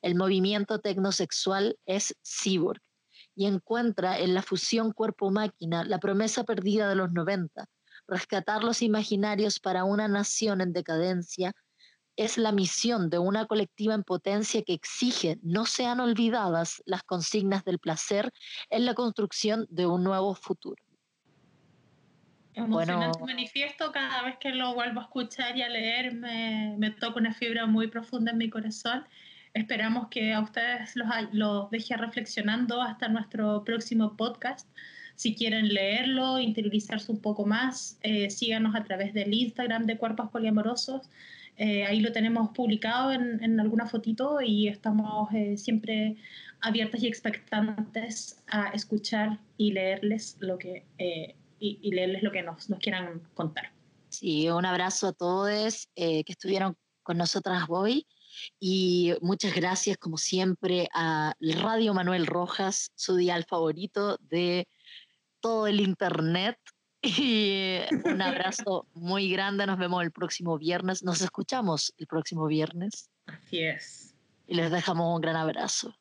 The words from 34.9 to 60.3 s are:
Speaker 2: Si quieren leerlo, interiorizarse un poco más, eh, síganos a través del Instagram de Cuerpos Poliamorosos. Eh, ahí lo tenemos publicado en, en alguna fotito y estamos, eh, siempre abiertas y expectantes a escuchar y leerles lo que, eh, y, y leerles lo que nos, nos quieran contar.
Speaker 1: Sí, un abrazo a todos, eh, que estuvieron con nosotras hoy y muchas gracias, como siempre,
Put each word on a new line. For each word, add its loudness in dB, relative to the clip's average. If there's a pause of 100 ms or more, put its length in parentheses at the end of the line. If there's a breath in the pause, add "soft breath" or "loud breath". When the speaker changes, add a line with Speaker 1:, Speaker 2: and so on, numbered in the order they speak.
Speaker 2:
Si -4
quieren 2
leerlo, 2
interiorizarse 0
un -2
poco 0
más, -2
eh, 0
síganos 0
a -2
través -4
del 0
Instagram 0
de 0
Cuerpos -2
Poliamorosos. 0 (480 loud breath)
Eh, 2
ahí 2
lo 2
tenemos 2
publicado 0
en, -2
en 4
alguna 2
fotito 0
y 4
estamos, 0
eh, 0
siempre 0 (460 loud breath)
abiertas 0
y 2
expectantes -4
a -2
escuchar -2 (180)
y 4
leerles 0
lo -4
que, -10 (140)
eh, -4 (240)
y, -2
y -2
leerles 0
lo 0
que -4
nos, -12
nos -2
quieran -6 (100)
contar. -6 (380)
Speaker 1:
Sí, 0
un 2
abrazo 0
a 0
todos, 0
eh, 2
que -8
estuvieron 0 (260)
con -2
nosotras 0
hoy 2 (540 loud breath)
y 4
muchas 0
gracias, 0
como -6
siempre, 2